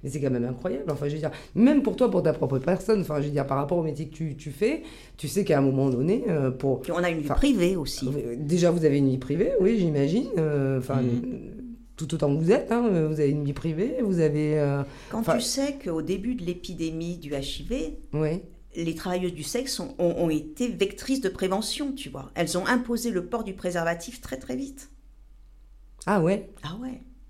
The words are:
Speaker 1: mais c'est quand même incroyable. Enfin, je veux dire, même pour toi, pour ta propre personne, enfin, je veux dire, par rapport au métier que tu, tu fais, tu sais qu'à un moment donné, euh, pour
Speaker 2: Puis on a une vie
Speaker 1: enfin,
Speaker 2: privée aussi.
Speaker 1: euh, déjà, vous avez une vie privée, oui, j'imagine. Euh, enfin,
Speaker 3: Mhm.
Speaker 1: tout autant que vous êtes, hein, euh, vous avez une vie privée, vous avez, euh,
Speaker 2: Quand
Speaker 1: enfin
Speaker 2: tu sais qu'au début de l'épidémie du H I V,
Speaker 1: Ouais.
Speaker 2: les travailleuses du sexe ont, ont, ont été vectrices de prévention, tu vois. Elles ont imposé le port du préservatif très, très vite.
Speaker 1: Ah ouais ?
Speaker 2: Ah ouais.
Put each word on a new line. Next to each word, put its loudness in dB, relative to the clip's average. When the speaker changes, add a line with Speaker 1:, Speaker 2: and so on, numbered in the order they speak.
Speaker 1:
mais -6
c'est -4
quand 0
même 0
incroyable. -4
Enfin, -2
je -4
veux -6
dire, -4
même 6
pour 0
toi, 4
pour 2
ta 4
propre 0
personne, 2
enfin, -2
je 0
veux -4
dire, 0
par 0
rapport 0
au 0
métier -4
que -16
tu, -4
tu -10
fais, 0
tu -8
sais 0
qu'à 4
un 6
moment 4
donné, 2
euh, 2
pour 0
Speaker 2:
Puis -4
on 0
a 4
une -2
vie -4
Speaker 1:
enfin, 0
Speaker 2:
privée 6
aussi. -4
Speaker 1:
euh, -4
déjà, 4
vous 2
avez 6
une 6
vie 2
privée, 0
oui, 6
j'imagine. 2
Euh, 2
enfin, 0
Speaker 3:
Mhm. 2
Speaker 1:
tout -4
autant 2
que 2
vous 4
êtes, 2
hein, 2
euh, 2
vous -2
avez 4
une 0
vie -2
privée, -2
vous 0
avez, 2
euh, 2
Speaker 2:
Quand -4
Speaker 1:
enfin 2
Speaker 2:
tu 0
sais -2
qu'au -2
début -4
de -8
l'épidémie -6
du -10
H -6
I -10
V, -4
Speaker 1:
Ouais. 0
Speaker 2:
les -2
travailleuses -2
du -12
sexe -4
ont, -8
ont, 4
ont 2
été -2
vectrices -2
de 0
prévention, -2
tu -8
vois. -12
Elles 0
ont -2
imposé 0
le -2
port -4
du -8
préservatif -4
très, -10
très -8
vite. -10
Speaker 1:
Ah 4
ouais ? 0
Speaker 2:
Ah -8
ouais. -10